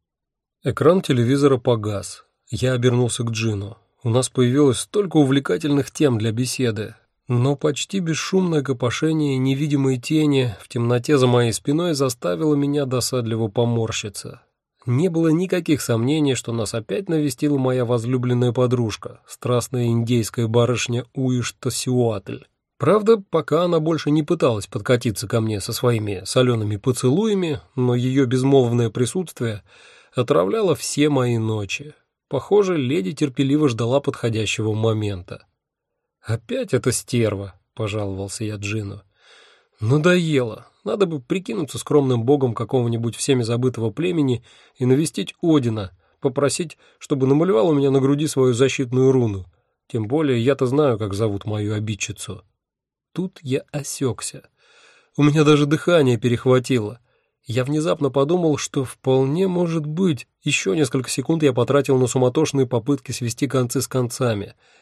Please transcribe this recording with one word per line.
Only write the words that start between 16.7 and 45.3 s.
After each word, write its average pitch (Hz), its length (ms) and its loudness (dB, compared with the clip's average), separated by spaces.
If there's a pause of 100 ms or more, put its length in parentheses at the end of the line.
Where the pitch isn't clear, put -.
опять 190 380 -6
навестила 147 480 0
моя 127 260 0
возлюбленная 123 680 0
подружка, 120 760 -2
страстная 123 600 -2
индейская 117 580 0
барышня 117 580 0 (100)
Уиш-Тасюатль. 120 1300 -2 (340)
Правда, 208 500 4
пока 160 360 0
она 170 160 2
больше 156 300 0
не 156 120 4
пыталась 147 440 0
подкатиться 117 600 -2
ко 117 140 0
мне 110 180 -2
со 113 140 -8
своими 107 500 -2
солёными 113 540 0
поцелуями, 160 840 0 (160)
но 123 180 0
её 131 300 2
безмолвное 123 640 2
присутствие 120 760 -4 (520)
отравляло 170 600 2
все 147 360 -2
мои 123 260 0
ночи. 110 580 -6 (360)
Похоже, 185 460 2
леди 160 360 -2
терпеливо 143 560 0
ждала 117 300 0
подходящего 110 760 -2
момента. 107 720 -4 (760)
«Опять 233 500 -6
эта 123 200 0
стерва», 101 640 -2 (200)
пожаловался 101 720 -6
я 104 100 -8
Джину. 101 480 -8 (800)
«Надоело! 151 880 2 (160)
Надо 202 220 0
бы 160 140 -6
прикинуться 185 560 -6
скромным 131 460 2
богом 135 320 2
какого-нибудь 117 600 -2
всеми 131 260 2
забытого 117 480 -2
племени 151 540 -2 (320)
и 123 100 -2
навестить 147 560 0